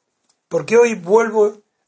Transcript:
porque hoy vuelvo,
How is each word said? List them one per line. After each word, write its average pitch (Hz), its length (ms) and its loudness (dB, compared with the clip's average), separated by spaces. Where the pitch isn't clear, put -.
porque 165 300 -4
hoy 233 180 2
vuelvo, 208 680 -2